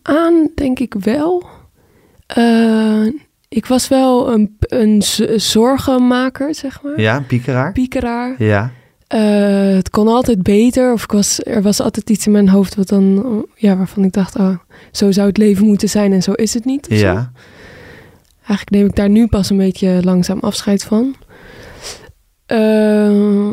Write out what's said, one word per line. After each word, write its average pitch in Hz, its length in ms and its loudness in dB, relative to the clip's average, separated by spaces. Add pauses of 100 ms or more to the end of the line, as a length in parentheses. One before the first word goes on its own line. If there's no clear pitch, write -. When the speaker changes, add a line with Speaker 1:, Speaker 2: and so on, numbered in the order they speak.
Speaker 1:
aan 330 520 2
denk 254 240 -4
ik 247 160 -6
wel. 294 500 -2 (800)
Eh, 220 800 2 (420)
ik - 180 -6
was 254 220 -2
wel 262 440 2
een, 214 260 0
een 214 440 2
z-, - 340 -2
zorgenmaker, 254 1160 0
zeg - 280 -12
maar. 285 180 -8
Speaker 2:
Ja, 110 200 0
piekeraar? 131 520 -4
Speaker 1:
Piekeraar. 247 720 -4
Speaker 2:
Ja. 107 280 0 (360)
Speaker 1:
Eh, 202 680 0
het 190 160 0
kon 214 180 2
altijd 233 340 2
beter. 240 500 2
Of 220 100 -2
ik - 100 -10
was, 202 320 0
er 226 180 -2
was 202 180 0
altijd 240 300 -4
iets 208 160 0
in 214 60 2
mijn 208 160 4
hoofd 190 260 2
wat 196 140 -2
dan, 202 580 0 (100)
ja, 196 200 2
waarvan 190 280 -2
ik 190 80 0
dacht, 190 260 -4
"Oh, 190 160 0 (380)
zo 202 200 0
zou 202 160 2
het 185 80 0
leven 208 300 4
moeten 208 220 2
zijn 202 240 0
en 190 100 2
zo 190 100 -2
is 208 220 -2
het 233 100 -4
niet," 269 260 -4
of 110 80 0
Speaker 2:
Ja. 98 160 2
Speaker 1:
zo. 117 120 -4 (1120)
Eigenlijk - 340 -8
neem 202 160 2
ik 196 100 -2
daar 202 140 0
nu 220 160 4
pas 202 240 -2
een 196 60 0
beetje 185 460 0
langzaam 185 380 0
afscheid 202 440 -2
van. 254 300 -2 (1300)
Eh, 208 1080 2